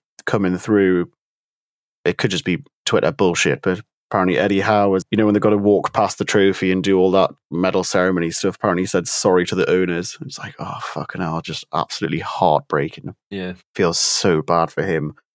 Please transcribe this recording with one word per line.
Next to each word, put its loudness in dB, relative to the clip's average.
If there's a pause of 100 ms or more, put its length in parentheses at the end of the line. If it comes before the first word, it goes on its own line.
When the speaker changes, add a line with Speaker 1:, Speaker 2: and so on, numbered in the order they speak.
(260)
Speaker 1:
coming 0
through. 2 (920)
It 0
could 0
just -4
be -2 (220)
Twitter 2
bullshit, 0
but -2 (280)
apparently 2
Eddie 2
Howe 2
was, 2
you 0
know, 4
when 4
they 2
gotta 4
walk 2
past 0
the -4
trophy 2
and 0
do 2
all 4
that 2 (200)
medal 0
ceremony 0
stuff, -4
apparently 0
he -4
said -2
sorry 2
to -4
the 0
owners. 0
It's -12
like, -14
oh, -10
fucking -10
hell, -4
just -12
absolutely -4
heartbreaking. -2 (160)
Speaker 2:
Yeah. -8 (220)
Speaker 1:
Feels 0
so 0
bad 0
for -4
him. -2 (220)